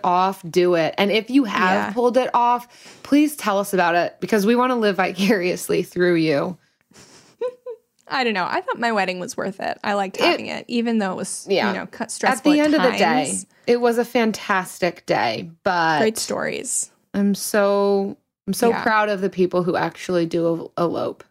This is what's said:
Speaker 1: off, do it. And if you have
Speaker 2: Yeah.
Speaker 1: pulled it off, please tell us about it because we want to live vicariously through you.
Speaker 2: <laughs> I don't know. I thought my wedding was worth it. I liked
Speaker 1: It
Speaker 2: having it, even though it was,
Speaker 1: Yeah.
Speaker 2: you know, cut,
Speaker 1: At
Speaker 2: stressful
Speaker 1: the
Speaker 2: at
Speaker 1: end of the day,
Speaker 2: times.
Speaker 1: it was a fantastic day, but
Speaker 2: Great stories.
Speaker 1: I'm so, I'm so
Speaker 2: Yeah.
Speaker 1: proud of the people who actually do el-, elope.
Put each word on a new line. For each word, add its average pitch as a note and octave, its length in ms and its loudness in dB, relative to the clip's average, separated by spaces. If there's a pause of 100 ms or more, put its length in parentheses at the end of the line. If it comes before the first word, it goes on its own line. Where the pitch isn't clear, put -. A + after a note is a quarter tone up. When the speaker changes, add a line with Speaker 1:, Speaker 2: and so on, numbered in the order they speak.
Speaker 1:
off, F#3 440 2
do F3+ 280 4
it. D#3+ 220 0
And G3+ 120 2
if G#3+ 200 -2
you C4+ 140 4
have G3 440 0
Speaker 2:
Yeah. G3+ 40 -8
Speaker 1:
pulled A#3 240 2
it B3+ 160 2
off, A#3+ 360 2 (340)
please C4+ 320 2
tell G3+ 240 0
us G3+ 160 -2
about F3 220 4
it E3+ 240 0
because G3 260 2
we A#3 80 4
want B3 160 2
to B3+ 60 0
live G#3 200 2
vicariously F3+ 840 0
through F3+ 340 2
you. D#3+ 400 0 (380)
Speaker 2:
<laughs> - 420 -20 (720)
I C4 160 -2
don't A3+ 100 -2
know. A#3 140 -2
I F4 120 -2
thought A#4 180 -6
my A#3 140 -2
wedding F#3 280 -2
was - 160 -10
worth - 240 -6
it. - 220 -6
I G#3 120 -2
liked G3 240 -4
Speaker 1:
It A#4 60 2
Speaker 2:
having E4+ 220 0
it, - 220 -10
even A#3 300 -2
though F#3+ 140 -2
it F3+ 40 -8
was, - 320 -10
Speaker 1:
Yeah. F#3 240 0
Speaker 2:
you F#3+ 60 -4
know, - 80 -10
cut, - 200 -12
Speaker 1:
At - 40 -16
Speaker 2:
stressful C4 420 0
Speaker 1:
the D4 80 4
Speaker 2:
at D4+ 60 2
Speaker 1:
end D4+ 80 2
of D#4 80 2
the B3 100 4
day, - 60 -4 (280)
Speaker 2:
times. F#3+ 200 -8 (200)
Speaker 1:
it A#3+ 140 2
was A#3 180 2
a A#3+ 60 2
fantastic G3+ 1000 -2
day, A#2+ 440 -2 (140)
but E3 360 2
Speaker 2:
Great - 180 0
stories. - 720 -6 (240)
Speaker 1:
I'm G3+ 200 2
so, G3+ 840 0 (300)
I'm G3 60 -4
so A#3 180 2
Speaker 2:
Yeah. - 120 -2
Speaker 1:
proud G#3+ 260 2
of G3+ 120 -4
the F#3+ 100 -2
people F3+ 320 0
who F3 140 -2
actually E3+ 500 -2
do E3+ 200 0
el-, E3 320 -4
elope. - 520 -4